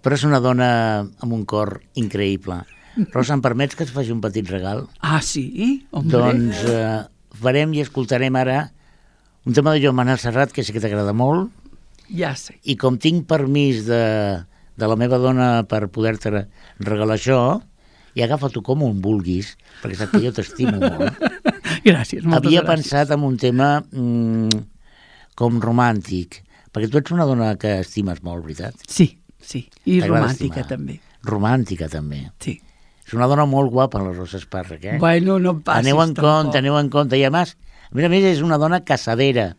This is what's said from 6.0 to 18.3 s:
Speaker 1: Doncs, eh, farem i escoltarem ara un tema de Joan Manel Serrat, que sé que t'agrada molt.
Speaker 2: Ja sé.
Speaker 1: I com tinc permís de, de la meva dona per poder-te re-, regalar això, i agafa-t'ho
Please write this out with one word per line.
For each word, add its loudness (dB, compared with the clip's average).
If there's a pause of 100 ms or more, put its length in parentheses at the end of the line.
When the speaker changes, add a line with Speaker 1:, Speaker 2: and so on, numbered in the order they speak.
Speaker 1:
Doncs, 2
eh, 0 (300)
farem 0
i -2
escoltarem -2
ara 0 (760)
un 0
tema 4
de 2
Joan 4
Manel 2
Serrat, 0
que -6
sé -6
que -4
t'agrada -2
molt. 0 (600)
Speaker 2:
Ja -4
sé. -18
Speaker 1:
I -2
com 0
tinc 2
permís 2
de, 2 (760)
de 0
la 2
meva 2
dona 2
per -4
poder-te -2
re-, -2 (360)
regalar -2
això, 2 (760)
i -2
agafa-t'ho -2